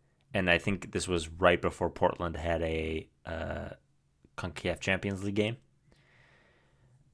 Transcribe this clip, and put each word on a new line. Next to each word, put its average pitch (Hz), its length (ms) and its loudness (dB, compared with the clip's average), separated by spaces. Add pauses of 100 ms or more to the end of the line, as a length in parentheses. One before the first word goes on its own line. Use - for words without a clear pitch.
(340)
And 92 160 2
I 85 80 6
think 98 320 -4
this 87 160 -2
was 85 220 0
right 87 340 6
before 87 280 -2
Portland 85 460 0
had 82 260 0
a, 80 460 -2 (160)
uh, 82 460 -6 (640)
concacaf 87 440 -4
Champions 98 420 0
League 101 140 -4
game. 107 200 2 (1600)